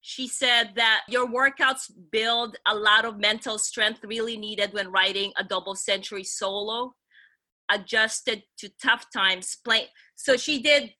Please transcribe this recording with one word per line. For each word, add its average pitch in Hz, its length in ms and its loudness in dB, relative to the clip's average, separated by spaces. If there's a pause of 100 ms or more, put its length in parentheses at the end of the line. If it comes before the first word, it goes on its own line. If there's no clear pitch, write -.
She - 280 -10
said 233 460 2
that 226 340 4
your 247 180 2
workouts 262 640 0 (180)
build 233 460 0 (100)
a 208 80 4
lot 214 300 4
of 220 160 -6
mental 214 380 -2
strength 220 440 -2
really 226 360 -6
needed 208 340 -4
when 196 220 -4
riding 190 440 2
a 196 60 -2
double 190 320 -6
century 190 480 -4
solo, 208 720 -6 (760)
adjusted 220 720 -2 (160)
to 208 100 -14 (120)
tough 240 320 0
times. 190 520 0
Play-, 226 240 0 (260)
so 262 220 4
she 285 240 -2
did 285 380 4